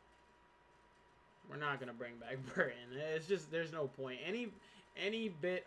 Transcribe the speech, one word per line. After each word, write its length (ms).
we're 80
not 240
gonna 140
bring 220
back 280
<laughs> 100
Burton. 200
It's 120
just, 240
there's 220
no 140
point. 400
Any, 220
any 320
bit 380